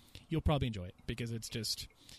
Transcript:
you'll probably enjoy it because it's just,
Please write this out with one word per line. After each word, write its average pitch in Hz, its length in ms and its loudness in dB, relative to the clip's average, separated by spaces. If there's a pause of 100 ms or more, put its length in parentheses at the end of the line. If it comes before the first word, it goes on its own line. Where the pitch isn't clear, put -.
(300)
you'll 156 120 2
probably 135 260 6
enjoy 101 180 -2
it 92 100 -10 (120)
because 117 240 -2
it's 113 180 -4
just, - 380 -2 (320)